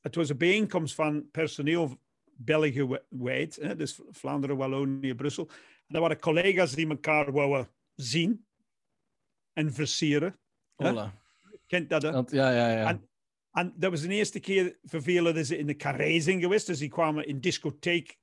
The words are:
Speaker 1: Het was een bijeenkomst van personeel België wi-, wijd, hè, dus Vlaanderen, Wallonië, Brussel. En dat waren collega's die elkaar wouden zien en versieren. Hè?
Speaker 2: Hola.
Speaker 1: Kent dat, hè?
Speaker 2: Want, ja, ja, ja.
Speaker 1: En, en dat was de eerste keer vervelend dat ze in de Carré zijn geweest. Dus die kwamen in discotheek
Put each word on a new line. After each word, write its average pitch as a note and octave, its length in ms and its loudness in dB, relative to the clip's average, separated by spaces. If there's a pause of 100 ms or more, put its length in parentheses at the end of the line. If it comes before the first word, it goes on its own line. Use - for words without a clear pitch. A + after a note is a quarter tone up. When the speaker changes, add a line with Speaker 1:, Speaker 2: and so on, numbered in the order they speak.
Speaker 1:
Het - 140 -8
was E3 140 0
een C#3 100 -2
bijeenkomst F#3 560 2
van D3+ 360 -2
personeel D3+ 680 -2 (340)
België C#3+ 520 2
wi-, C3 220 -4
wijd, C3 480 -4
hè, D3+ 200 -6
dus D3+ 240 -8 (100)
Vlaanderen, C#3 460 -4
Wallonië, C3+ 580 -2
Brussel. C#3+ 340 -6
En - 360 -20 (140)
dat - 20 2
waren E3 180 2
collega's F3 560 2
die D#3+ 140 0
elkaar D3+ 440 0
wouden C#3 360 2 (260)
zien E3 520 0 (1040)
en D#3 200 -2
versieren. D3 680 0 (380)
Hè? C#3 120 0
Speaker 2:
Hola. G#2 260 -4 (520)
Speaker 1:
Kent F3 240 -2
dat, D#3 120 2
hè? D#3 100 -2
Speaker 2:
Want, B2+ 180 0
ja, C3+ 200 4
ja, A#2+ 180 4 (100)
ja. A2 100 2
Speaker 1:
En, G#2+ 200 -4 (440)
en F3+ 240 -2
dat F3+ 140 0
was E3 100 -4
de E3 80 -6
eerste G3+ 320 -2
keer F#3+ 420 0
vervelend E3+ 540 2
dat D#3+ 100 0
ze D#3 120 -2
in D3 80 -2
de C#3+ 100 -4
Carré D3 440 0
zijn F3+ 200 2
geweest. F#3 260 2
Dus E3+ 120 -2
die C#3+ 100 -4
kwamen D3+ 380 0
in C#3 140 -6
discotheek E3 840 -2